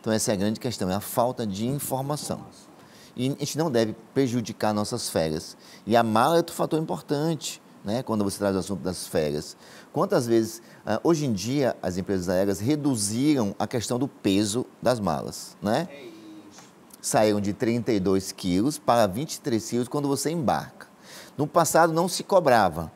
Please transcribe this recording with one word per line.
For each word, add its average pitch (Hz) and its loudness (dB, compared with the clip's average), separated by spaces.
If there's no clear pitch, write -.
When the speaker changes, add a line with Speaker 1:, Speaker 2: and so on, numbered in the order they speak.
Speaker 1:
Então 113 -2
essa 110 0
é 113 2
a - -4
grande 104 -2
questão: 110 -4
é 92 0
a 98 -2
falta 123 -2
de 101 -4
informação. 135 -6
E 123 -2
a 135 0
gente 139 -6
não 165 0
deve 113 2
prejudicar 117 0
nossas 104 -4
férias. 80 -2
E 107 4
a 117 6
mala 117 4
é - 6
outro 170 0
fator 165 -2
importante, 156 -4
né, 113 -2
quando 113 0
você 98 -2
traz 101 2
o 95 2
assunto 90 -6
das 85 -6
férias. 76 -2
Quantas 156 0
vezes, 113 2
ah, 107 0
hoje 151 2
em 123 2
dia, 117 0
as 87 -4
empresas 92 -2
aéreas 95 2
reduziram 127 0
a 107 -2
questão 123 -4
do 135 0
peso 104 0
das 117 2
malas, 73 -6
né? 120 0
Speaker 2:
É 143 -18
isso. 117 -16
Speaker 1:
Saíram 107 2
de 101 -2
trinta 117 0
e 107 2
dois 95 0
quilos 95 0
para 120 4
vinte 113 -4
e - -14
três 113 -2
quilos 123 -2
quando 147 -4
você 139 -2
embarca. 110 -2
No 147 0
passado 165 4
não 170 2
se - -6
cobrava 104 4